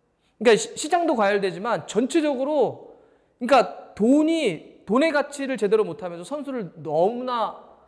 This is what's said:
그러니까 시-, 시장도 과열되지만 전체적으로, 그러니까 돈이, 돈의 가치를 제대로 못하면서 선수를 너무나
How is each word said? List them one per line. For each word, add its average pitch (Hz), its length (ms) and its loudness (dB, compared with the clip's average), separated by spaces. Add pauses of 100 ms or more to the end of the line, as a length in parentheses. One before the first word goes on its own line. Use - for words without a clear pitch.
(380)
그러니까 220 220 6
시-, - 160 -10
시장도 320 400 0
과열되지만 196 720 -2
전체적으로, 269 1120 -2 (420)
그러니까 - 560 2
돈이, 285 920 0
돈의 277 260 2
가치를 277 460 -4
제대로 214 260 2
못하면서 170 400 -10
선수를 262 520 -10
너무나 202 920 -2 (180)